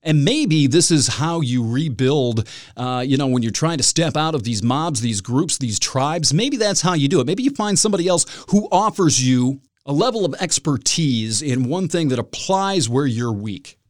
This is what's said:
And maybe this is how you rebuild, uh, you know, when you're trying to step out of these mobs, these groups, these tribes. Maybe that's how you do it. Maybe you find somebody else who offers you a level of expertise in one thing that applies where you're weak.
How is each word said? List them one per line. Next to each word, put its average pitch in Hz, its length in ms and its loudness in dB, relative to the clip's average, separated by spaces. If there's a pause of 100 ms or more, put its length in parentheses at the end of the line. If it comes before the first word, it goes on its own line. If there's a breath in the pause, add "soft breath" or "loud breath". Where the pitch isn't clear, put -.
And 151 160 4
maybe 175 440 2
this 160 220 4
is 151 180 2
how 165 340 -2
you 123 280 0
rebuild, 127 760 0 (300 loud breath)
uh, 127 280 -4
you 135 120 2
know, 139 100 0
when 123 160 2
you're 113 80 -2
trying 160 240 -2
to 127 80 -2
step 165 320 0
out 156 200 -2
of 117 80 -4
these 107 200 -4
mobs, 135 380 -2
these 113 180 -2
groups, 127 380 -2
these 113 220 -4
tribes. 151 540 0
Maybe 262 220 2
that's 208 240 0
how 185 140 0
you 139 160 2
do 180 100 4
it. 123 80 2
Maybe 202 160 -2
you 269 80 2
find 208 260 -2
somebody 190 300 2
else 175 180 2 (240 loud breath)
who 208 220 2
offers 185 500 2
you 127 380 2 (260)
a 139 60 -6
level 214 320 0
of 160 120 0
expertise 131 1040 0
in 131 260 -2
one 170 220 -2
thing 165 180 0
that 127 120 0
applies 190 680 -2
where 131 180 0
you're 120 280 -2
weak. 101 440 -8 (120)